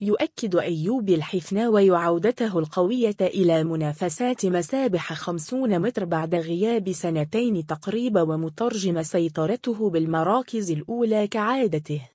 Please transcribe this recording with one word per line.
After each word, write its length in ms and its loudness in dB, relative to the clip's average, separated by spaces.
يؤكد 560 0
أيوب 520 0
الحفناوي 880 4
عودته 640 0
القوية 640 0
إلى 440 2
منافسات 840 -2
مسابح 680 0
خمسون 680 -2
متر 260 0
بعد 300 -2
غياب 580 0
سنتين 760 0
تقريبا، 560 0
ومترجم 800 -2
سيطرته 880 -2
بالمراكز 800 0
الأولى 560 0
كعادته. 720 -2